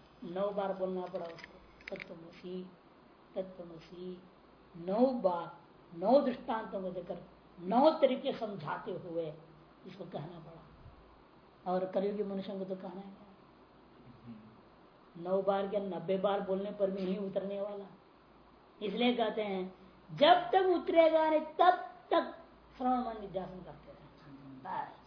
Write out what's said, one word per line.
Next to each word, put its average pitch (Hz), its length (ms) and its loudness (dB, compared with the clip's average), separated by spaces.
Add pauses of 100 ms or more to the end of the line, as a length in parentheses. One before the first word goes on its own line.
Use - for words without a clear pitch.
(240)
नौ 190 260 -2
बार 190 240 -2
बोलना 185 280 -4
पड़ा 180 240 -6
उसको, 165 340 -16 (300)
"तत्त्वमसि, 185 800 -12 (680)
तत्त्वमसि।" 180 840 -10 (560)
नौ 180 200 -2
बार, 185 600 0 (400)
नौ 226 240 6
दृष्टांतों 220 600 -4
को 185 80 -6
देकर, 175 280 -8 (420)
नौ 226 300 6
तरीके 262 440 2
समझाते 185 580 -8
हुए 165 420 -6 (540)
इसको 185 160 -14
कहना 175 220 -10
पड़ा। 165 380 -16 (1080)
और 185 140 0
कलयुगी 202 380 -2
मनुष्यों 196 360 -6
को 190 60 -6
तो 190 100 -6
कहना 190 140 -10
है 185 120 -12
क्या? - 340 -20 (1800)
नौ 180 240 0
बार 196 260 0
क्या, 202 120 -2
नब्बे 190 380 -2
बार 196 240 2
बोलने 196 300 -2
पर 190 200 0
भी 190 120 -4
नहीं 185 140 0
उतरने 196 440 -4
वाला। 202 240 -6 (960)
इसलिए 226 320 2
कहते 214 280 0
हैं, 190 340 -6 (360)
जब 285 220 8
तक 359 220 4
उतरेगा 330 760 6
नहीं, 311 100 6
तब 349 500 4 (220)
तक 320 240 2 (420)
श्रवण 254 140 2
मनन 226 300 -2
निध्यासन 185 300 -6
करते 165 180 -14
रहे, 143 800 -20
बस 135 400 -8 (200)